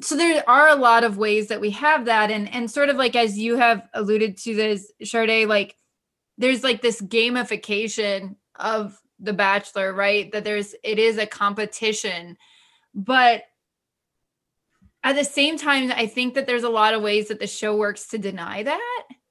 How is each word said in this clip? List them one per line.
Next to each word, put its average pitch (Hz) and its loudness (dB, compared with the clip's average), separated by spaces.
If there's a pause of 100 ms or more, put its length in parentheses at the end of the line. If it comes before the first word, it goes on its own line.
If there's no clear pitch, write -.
so - -4
there 320 2
are 277 8
a 302 8
lot 240 6
of 208 -2
ways 208 0
that 202 -4
we 208 -2
have 269 0
that. 214 2
And, 208 -6
and 233 -6
sort 285 2
of, 262 -2
like, 247 0
as 214 2
you 233 0
have 233 2
alluded 214 0
to 226 -8
this, 208 -4 (100)
Sade, 220 0
like, 202 0 (600)
there's, 254 0
like, 240 0
this 233 -2
gamification 208 -4 (200)
of 214 -6 (200)
The 208 -6
Bachelor, 196 -2
right? 202 0
That 208 -6
there's, 208 -6 (100)
it 214 -2
is 226 2
a 214 -2
competition, 202 -4 (580)
but 233 4 (1600)
at 269 2
the 285 2
same 294 0
time, 277 0
I 226 0
think 247 -4
that 269 -2
there's 240 0
a 240 -2
lot 220 4
of 220 0
ways 208 0
that 214 -8
the 208 -6
show 214 -4
works 208 -4
to 226 -8
deny 185 -8
that. 480 -6 (240)